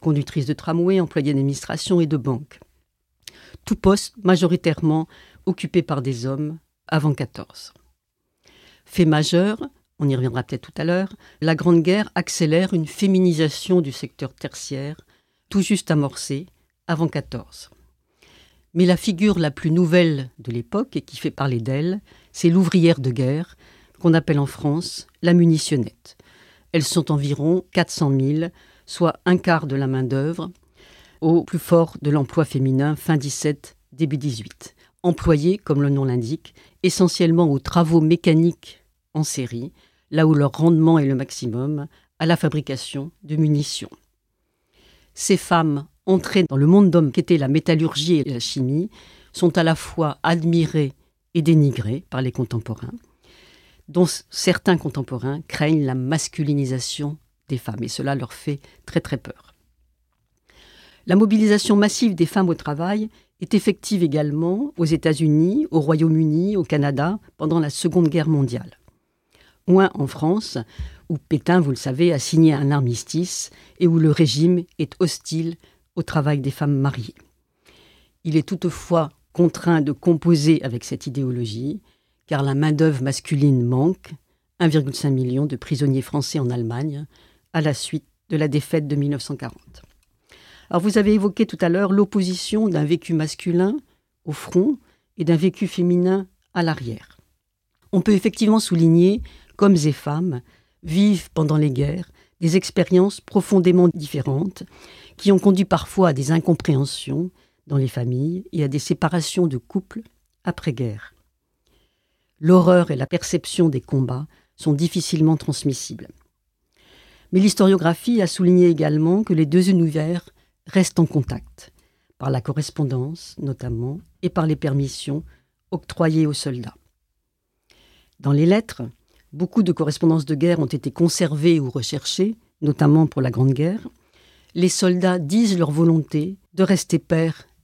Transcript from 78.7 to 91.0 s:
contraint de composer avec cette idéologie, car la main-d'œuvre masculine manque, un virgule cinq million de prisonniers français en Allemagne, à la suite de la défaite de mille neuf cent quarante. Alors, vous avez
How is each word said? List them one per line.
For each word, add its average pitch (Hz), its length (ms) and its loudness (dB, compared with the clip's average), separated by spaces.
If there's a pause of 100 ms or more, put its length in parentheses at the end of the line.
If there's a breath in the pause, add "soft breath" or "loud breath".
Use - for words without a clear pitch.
contraint 165 480 2
de 143 120 -2
composer 160 720 2
avec 120 220 -8
cette - 220 -10
idéologie, 123 760 -6 (460)
car 139 160 -2
la 135 120 -2
main-d'œuvre 151 480 2
masculine 139 600 0
manque, 131 500 0 (460)
un 170 100 2
virgule 143 260 0
cinq 147 160 -2
million 131 360 0
de 143 100 -6
prisonniers 135 460 -2
français 147 360 -6
en 127 100 -2
Allemagne, 123 580 -6 (460 soft breath)
à 165 80 -2
la 147 140 0
suite - 320 -8 (240)
de 165 60 -2
la 151 120 0
défaite 147 400 -2
de 143 80 -4
mille 143 140 0
neuf 143 120 -4
cent 139 140 -10
quarante. - 460 -16 (880 soft breath)
Alors, 170 120 0
vous 202 140 -2
avez 208 160 4